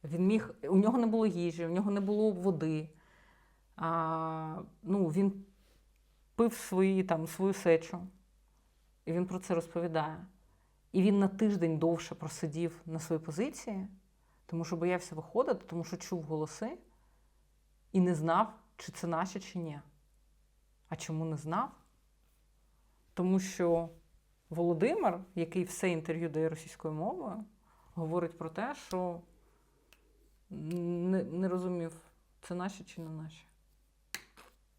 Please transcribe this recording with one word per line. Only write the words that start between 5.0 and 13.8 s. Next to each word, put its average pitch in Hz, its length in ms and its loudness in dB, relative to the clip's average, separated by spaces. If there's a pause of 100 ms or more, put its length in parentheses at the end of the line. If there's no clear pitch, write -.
він 196 380 2 (920)
пив 226 180 4
свої, 190 500 2
там, 165 240 0
свою 190 260 0
сечу. 175 540 2 (1000)
І 165 80 -2
він 180 120 2
про 185 140 -4
це 185 160 -2
розповідає. 165 720 -2 (680)
І 190 100 4
він 196 180 6
на 196 80 6
тиждень 190 500 2
довше 165 380 0
просидів 160 720 -6
на 160 140 -6
своїй 160 220 -2
позиції, 196 680 -4 (580)